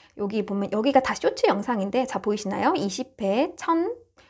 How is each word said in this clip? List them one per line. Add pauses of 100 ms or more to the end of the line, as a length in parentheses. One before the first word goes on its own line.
(180)
여기
보면
여기가
다
쇼츠
영상인데,
자,
보이시나요?
이십
회,
천, (340)